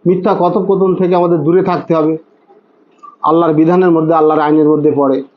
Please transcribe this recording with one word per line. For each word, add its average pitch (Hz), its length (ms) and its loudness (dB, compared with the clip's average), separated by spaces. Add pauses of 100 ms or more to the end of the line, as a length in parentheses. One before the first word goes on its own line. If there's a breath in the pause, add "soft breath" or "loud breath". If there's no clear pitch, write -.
মিথ্যা 180 320 0
কথোপকথন 185 560 0
থেকে 180 200 -2
আমাদের 175 240 0
দূরে 165 240 0
থাকতে 175 320 -4
হবে। 160 240 -2 (1040)
আল্লাহর 165 300 0
বিধানের 175 380 2
মধ্যে, 160 240 0
আল্লাহর 156 260 2
আইনের 151 280 2
মধ্যে 151 280 0
পড়ে। 135 260 -2 (140)